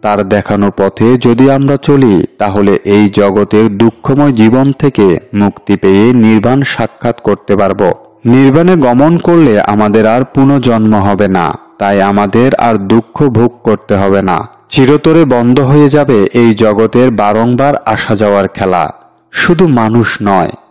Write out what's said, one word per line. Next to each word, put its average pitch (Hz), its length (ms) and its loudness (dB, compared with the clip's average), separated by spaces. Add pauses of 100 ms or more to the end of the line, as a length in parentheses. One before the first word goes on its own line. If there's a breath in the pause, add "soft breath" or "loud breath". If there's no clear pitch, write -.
তার 104 260 -2
দেখানো 101 480 -2
পথে 110 420 0
যদি 120 320 2
আমরা 139 260 0
চলি, 135 500 0 (120)
তাহলে 101 460 0
এই 101 240 2
জগতের 104 720 0
দুঃখময় 135 540 0
জীবন 123 400 2
থেকে 101 480 0 (140)
মুক্তি 101 420 -2
পেয়ে 101 360 2
নির্বাণ 113 500 2
সাক্ষাৎ - 580 -6
করতে 101 360 -4
পারব। 98 360 0 (320)
নির্বাণে 135 520 2
গমন 143 420 2
করলে 160 420 2
আমাদের 107 460 0
আর 120 180 0
পুনর্জন্ম 123 720 0
হবে 101 340 0
না, 90 300 -2 (200)
তাই 101 240 0
আমাদের 101 520 0
আর 117 200 0
দুঃখ 104 480 -2
ভোগ 120 300 0 (120)
করতে 104 320 -2
হবে 98 260 0
না। 95 260 -4 (200)
চিরতরে 151 560 2
বন্ধ 123 360 0
হয়ে 143 280 2
যাবে 135 440 0
এই 117 220 2
জগতের 110 560 0
বারংবার 117 680 -2
আসা 110 400 -4
যাওয়ার 101 320 0
খেলা। 87 440 -4 (400)
শুধু 170 360 0
মানুষ 117 540 0
নয় 98 280 -2 (200)